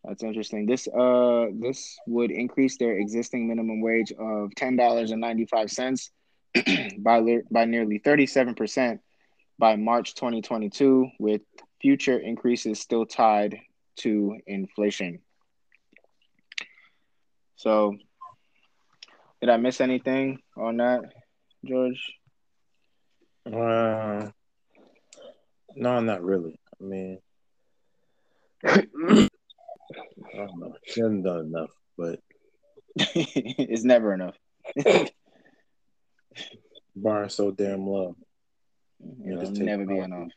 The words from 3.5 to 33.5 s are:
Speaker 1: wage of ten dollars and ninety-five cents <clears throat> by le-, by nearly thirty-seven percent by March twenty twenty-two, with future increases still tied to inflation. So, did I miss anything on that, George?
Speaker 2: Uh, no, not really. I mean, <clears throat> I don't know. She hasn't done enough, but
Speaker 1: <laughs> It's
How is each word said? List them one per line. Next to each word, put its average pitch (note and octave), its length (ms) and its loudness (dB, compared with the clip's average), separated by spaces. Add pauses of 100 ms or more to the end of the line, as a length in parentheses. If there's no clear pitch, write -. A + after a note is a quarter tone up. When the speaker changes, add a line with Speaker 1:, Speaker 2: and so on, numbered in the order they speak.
Speaker 1:
wage A2+ 320 0
of G#2 440 -6
ten C3 200 -2
dollars A#2 360 2
and A2 100 -4
ninety-five A2+ 500 -2
cents B2+ 400 -4 (420)
<clears throat> G#2 440 0
by A2+ 220 6
le-, A#2 300 2
by A#2 140 4
nearly A2+ 360 0
thirty-seven C3+ 560 2
percent B2 440 -2 (600)
by A2 160 6
March A#2 380 0
twenty A#2+ 300 -4
twenty-two, B2+ 640 2 (100)
with G#2+ 240 0 (400)
future C3+ 380 4
increases A2+ 600 -2
still A2+ 280 -2
tied G#2 500 2 (380)
to G#2 500 -2
inflation. G2 720 -4 (2500)
So, G#2+ 420 2 (1400)
did A#2+ 80 2
I A#2+ 80 6
miss B2+ 240 0
anything C3 560 0 (180)
on A2+ 220 -4
that, B2 340 0 (540)
George? B2+ 480 -4 (1400)
Speaker 2:
Uh, A2 760 0 (1500)
no, B2 260 0
not G#2+ 220 -2
really. F2 360 -2 (200)
I - 40 -14
mean, F#2+ 340 -10 (1500)
<clears throat> - 0 -
I - 220 6 (1500)
don't G2 240 -12
know. E2 160 -14 (100)
She - 160 -4
hasn't G#2+ 220 0
done E2+ 240 -4
enough, D#2+ 240 -8 (260)
but E2+ 220 -6 (800)
Speaker 1:
<laughs> - 180 -4
It's C3 680 -2